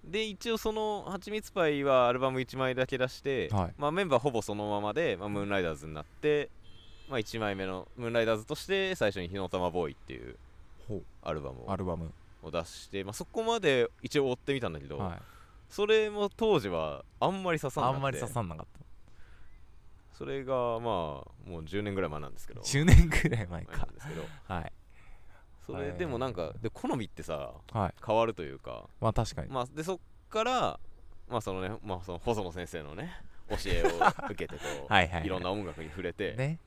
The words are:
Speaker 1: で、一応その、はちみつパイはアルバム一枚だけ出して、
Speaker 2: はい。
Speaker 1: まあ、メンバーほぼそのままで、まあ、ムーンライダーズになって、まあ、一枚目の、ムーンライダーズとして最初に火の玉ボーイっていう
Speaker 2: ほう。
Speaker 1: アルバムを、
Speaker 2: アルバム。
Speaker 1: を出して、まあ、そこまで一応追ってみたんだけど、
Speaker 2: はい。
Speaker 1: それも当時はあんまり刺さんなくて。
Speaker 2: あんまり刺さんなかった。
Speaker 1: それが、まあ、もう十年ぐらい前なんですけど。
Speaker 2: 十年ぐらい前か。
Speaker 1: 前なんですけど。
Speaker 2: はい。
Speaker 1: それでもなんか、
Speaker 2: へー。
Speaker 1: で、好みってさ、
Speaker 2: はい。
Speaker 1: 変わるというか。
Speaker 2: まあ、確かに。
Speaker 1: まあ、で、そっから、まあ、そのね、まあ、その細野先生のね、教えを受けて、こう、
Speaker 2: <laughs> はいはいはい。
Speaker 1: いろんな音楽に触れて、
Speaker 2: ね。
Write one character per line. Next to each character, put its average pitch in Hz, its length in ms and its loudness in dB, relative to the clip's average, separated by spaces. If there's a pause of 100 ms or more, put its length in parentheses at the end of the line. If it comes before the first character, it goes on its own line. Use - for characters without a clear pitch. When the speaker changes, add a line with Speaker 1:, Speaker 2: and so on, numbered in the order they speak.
Speaker 1:
で、 202 200 -2
一 214 280 -6
応 220 60 2
そ 220 140 0
の、 214 340 -2
は 190 120 -6
ち - 120 -10
み 214 100 -2
つ - 100 -14
パ 170 180 4
イ 143 140 2
は 131 260 8
ア 123 40 4
ル 127 60 2
バ 131 120 4
ム 131 100 -2
一 127 160 -6
枚 131 180 0
だ 127 120 2
け 131 120 -2
出 123 100 2
し - 140 -12
て、 131 280 0
Speaker 2:
は 92 180 2
い。 90 100 -8
Speaker 1:
ま 143 100 0
あ、 - 20 4
メ 180 120 2
ン 185 60 0
バ 131 100 6
ー - 20 6
ほ 135 100 2
ぼ 113 120 0
そ 104 120 -4
の 104 140 -2
ま 104 140 2
ま 104 100 0
で、 139 240 2
ま 95 100 -6
あ、 - 40 -2
ム 101 100 -2
ー 101 60 -2
ン - 20 -4
ラ 101 120 2
イ - 20 2
ダ 82 100 0
ー - 20 -4
ズ 71 120 -12
に 78 80 -10
な 76 80 -8
っ - 20 -12
て、 147 460 0 (580)
ま 139 80 -4
あ、 - 20 0
一 110 200 -4
枚 104 180 0
目 95 80 -2
の、 92 320 -6
ム 120 100 -6
ー 117 40 -2
ン - 20 -4
ラ 117 100 4
イ 110 40 4
ダ 113 80 6
ー - 20 2
ズ 107 80 -6
と 151 100 -6
し - 120 -10
て 190 280 0
最 107 160 2
初 95 120 -4
に 85 60 -4
火 95 80 -6
の 92 120 -2
玉 90 220 2
ボ 85 180 0
ー 67 40 -6
イ - 20 -12
っ - 20 -16
て - 160 -14
い 60 180 -10
う 60 60 -14 (500)
Speaker 2:
ほ 104 100 -4
う。 80 60 -6 (200)
Speaker 1:
ア 80 100 -4
ル 78 80 -2
バ 67 120 -8
ム 62 120 -14
を、 101 80 -4
Speaker 2:
ア 92 40 0
ル 95 100 -4
バ 85 100 -2
ム。 82 160 -8 (300)
Speaker 1:
を 80 80 -10
出 82 160 0
し - 240 -16
て、 98 140 -4
ま 98 60 -6
あ、 - 40 -10
そ - 100 -8
こ - 180 -4
ま 226 160 2
で 135 300 4 (140)
一 143 180 0
応 135 100 2
追 - 40 0
っ - 20 -4
て - 160 -4
み 135 80 0
た 110 80 -2
ん 82 60 -4
だ 73 60 -8
け 69 60 -12
ど、 71 120 -8
Speaker 2:
は 90 160 -4
い。 - 80 -12 (480)
Speaker 1:
そ 208 160 0
れ 214 240 4
も 208 180 0
当 208 320 4
時 101 80 -2
は 78 340 -2 (160)
あ 135 100 4
ん 190 140 -2
ま 175 120 0
り 151 40 0
刺 139 120 -2
さ 143 100 -4
ん 117 40 2
な 127 40 4
く 135 40 4
て。 135 40 0
Speaker 2:
あ - 20 -2
ん 135 40 -2
ま 139 80 2
り 139 80 -4
刺 123 120 -4
さ 120 120 -2
ん 90 80 -4
な 78 60 -10
か 80 80 -10
っ - 20 -14
た。 - 180 -18 (1300)
Speaker 1:
そ 139 80 -8
れ 139 180 -4
が、 123 340 0
ま 87 480 0
あ、 - 220 -16
も 85 120 -8
う 80 40 -8
十 90 180 -2
年 101 120 -2
ぐ 95 80 2
ら 85 60 2
い - 20 -2
前 76 100 -6
な 71 80 -8
ん 67 60 -8
で - 40 -6
す - 80 -6
け - 60 -8
ど。 - 100 -10
Speaker 2:
十 139 220 2
年 170 240 12
ぐ 156 220 4
ら 117 100 0
い 92 60 -4
前 85 180 -6
か。 87 60 -14
Speaker 1:
前 - 100 -2
な - 60 2
ん - 80 -10
で - 60 -16
す - 80 -12
け 80 60 -10
ど。 80 80 -6 (240)
Speaker 2:
は 90 140 -4
い。 - 120 -8 (920)
Speaker 1:
そ - 100 -8
れ 143 160 -4
で 175 140 -4
も 127 120 -4
な 131 100 -2
ん 113 60 -6
か、 87 80 -4
Speaker 2:
へ - 80 0
ー。 - 100 -10
Speaker 1:
で、 113 100 -2
好 - 240 -2
み 113 120 -2
っ - 20 -12
て - 140 -14
さ、 71 320 -6 (180)
Speaker 2:
は 101 160 0
い。 - 60 -6 (120)
Speaker 1:
変 110 80 2
わ 113 120 6
る 113 80 -2
と 87 80 -8
い 69 100 -8
う 67 60 -12
か。 58 300 -12 (120)
Speaker 2:
ま 113 80 4
あ、 110 60 4
確 - 200 0
か - 80 -8
に。 - 60 -8
Speaker 1:
ま 131 140 -2
あ、 123 120 -2
で、 156 80 -8
そ 185 120 -2
っ 175 40 -8 (300)
か 220 160 0
ら、 233 340 0 (500)
ま 120 100 -2
あ、 - 20 2
そ 98 140 -4
の 92 80 -2
ね、 92 200 -4
ま 98 140 -4
あ、 90 80 -8
そ 92 80 -8
の 85 60 -6
細 107 260 0
野 87 80 -6
先 90 140 -6
生 80 160 -8
の 73 120 -12
ね、 147 160 -8 (380)
教 107 80 0 (140)
え - 120 4
を - 40 6 (400)
受 - 80 -6
け 85 120 -4
て、 - 100 -10
こ - 60 -10 (260)
う、 - 40 2
Speaker 2:
<laughs> - 0 -
は 98 80 10
い 80 80 4
は 87 80 -2
い 80 40 2
は 80 40 -4
い。 - 20 -2
Speaker 1:
い - 40 -2
ろ 92 100 -2
ん - 20 -6
な 90 80 0
音 101 140 -2
楽 80 180 -8
に 78 60 -8
触 85 140 -8
れ 87 100 -2
て、 92 220 -4
Speaker 2:
ね。 143 320 -2